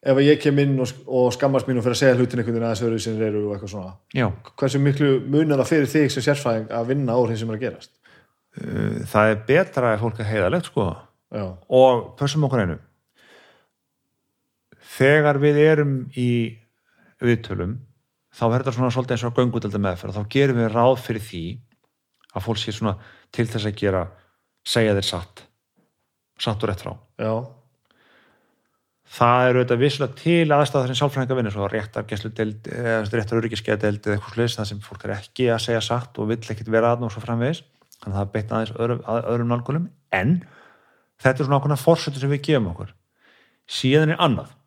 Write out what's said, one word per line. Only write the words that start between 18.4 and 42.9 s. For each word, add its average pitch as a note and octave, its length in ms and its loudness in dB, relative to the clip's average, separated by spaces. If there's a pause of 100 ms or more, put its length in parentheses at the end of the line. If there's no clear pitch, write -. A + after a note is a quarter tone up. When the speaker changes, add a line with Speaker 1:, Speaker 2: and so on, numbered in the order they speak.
Speaker 2:
verður A#2 200 2
þetta A#2 120 -2
svona B2+ 180 0
svolítið B2+ 220 -2
eins B2 100 -4
og A#2 100 -6
göngudeildarmeðferð. G#2 800 -2
Þá G#2 160 -6
gerum C3+ 300 2
við A2+ 100 2
ráð A#2+ 260 4
fyrir A2+ 280 -6
því E2+ 160 -10 (920)
að F#2+ 120 -8
fólk A2 160 -4
sé A2 100 -8
svona G#2 220 -2 (360)
til - 140 -2
þess A2 240 -4
að G#2 80 -6
gera, F#2+ 260 0 (640)
segja A2 300 2
þeir G2 120 -2
satt. - 360 -10 (960)
Satt G#2+ 260 -4
og G#2+ 60 0
rétt G2+ 140 -6
frá. - 100 -8 (200)
Speaker 1:
Já. A2 180 -4 (1800)
Speaker 2:
Það B2 320 4
eru B2+ 160 4
auðvitað A#2+ 200 2
vissulega C#3 380 0
til E3 300 2
aðstæður C#3 420 2
sem B2+ 80 -4
sálfræðingar C3+ 400 0
vinna, A2 140 -2
svo G2+ 160 -2
réttargæsludeild, G#2+ 1000 -6
eða A#2 300 -2 (100)
réttaröryggisgeðdeild A2 960 -2
eða G#2 160 -2
eitthvað - 180 -10
svoleiðis, A#2 240 -2
þar G#2 100 -6
sem G#2 140 -10
fólk - 240 -16
er G#2 80 -6
ekki G2+ 340 -4
að A2+ 140 0
segja A2+ 220 -2
satt A#2+ 360 -6
og G#2+ 80 -4
vill A2+ 140 -2
ekkert A2 300 -8
vera A2+ 200 4
þarna A#2+ 160 -2
og G2+ 60 -10
svo A2 80 -12
framvegis. A#2+ 400 -4 (300)
Þannig - 200 -10
að G2 60 -2
það G2+ 80 -2
er G2+ 80 -12
beitt G#2+ 180 -4
aðeins A2 220 -4
öðrum, A#2 280 -4
að, A#2 200 -4 (100)
öðrum A#2+ 220 0
nálgunum. C3+ 320 -4 (220)
En G2 260 2 (840)
þetta C3 180 2
er C#3+ 100 0
svona C#3+ 140 2
ákveðna C#3+ 180 0
forsendur C#3+ 460 0
sem C#3+ 80 0
við C#3+ 100 -6
gefum B2 300 2
okkur. G2 180 -12 (760)